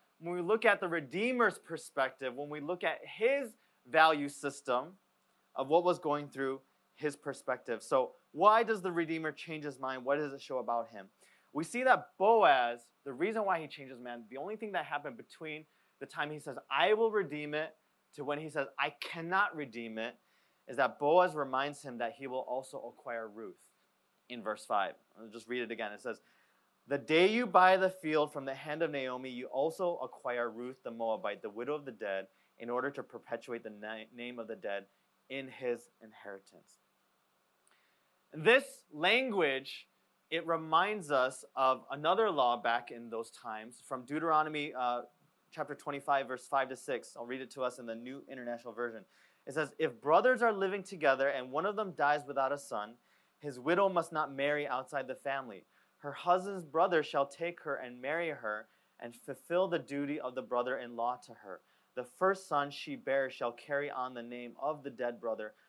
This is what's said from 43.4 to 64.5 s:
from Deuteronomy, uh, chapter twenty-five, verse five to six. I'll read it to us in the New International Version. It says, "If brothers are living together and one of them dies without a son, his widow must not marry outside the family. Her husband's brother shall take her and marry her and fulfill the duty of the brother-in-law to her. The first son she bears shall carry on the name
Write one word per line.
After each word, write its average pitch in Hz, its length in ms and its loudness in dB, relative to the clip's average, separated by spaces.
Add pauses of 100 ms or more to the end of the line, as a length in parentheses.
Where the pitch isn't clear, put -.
from 127 180 -8
Deuteronomy, 151 720 0
uh, 123 240 0 (500)
chapter 147 220 -6
twenty-five, 139 540 -2
verse 123 180 -8
five 135 240 0
to 131 60 -6
six. 123 420 -6
I'll 123 80 -10
read 131 160 -6
it 127 100 -12
to 135 120 -6
us 123 160 -4
in 120 80 -12
the 113 80 -8
New 127 360 -12
International 120 400 -10
Version. 110 320 -6 (440)
It 131 80 -10
says, 147 240 -4
"If 131 200 -2
brothers 208 440 4
are 226 100 4
living 190 300 -2
together 143 460 2
and 131 220 -4
one 156 140 -2
of 208 100 -2
them 202 220 -4
dies 147 300 4
without 135 240 0
a 139 80 -2
son, 107 340 -6 (460)
his 131 200 -8
widow 175 300 4
must 175 240 0
not 151 180 0
marry 143 360 0
outside 131 400 -4
the 127 80 -6
family. 127 500 -6 (320)
Her 143 140 -8
husband's 185 540 2
brother 160 360 4
shall 143 240 2
take 170 360 -8
her 143 160 -4
and 123 220 -10
marry 160 300 -2
her 110 380 -6 (320)
and 120 160 -10
fulfill 170 520 0
the 170 120 0
duty 143 400 -4
of 127 160 -8
the 127 80 -4
brother-in-law 123 800 -2
to 123 80 -20
her. 98 280 -14 (340)
The 127 80 -6
first 190 440 0
son 143 220 0
she 143 260 -10
bears 131 380 0
shall 120 200 -4
carry 143 360 -4
on 127 240 -6
the 123 80 -8
name 120 400 -10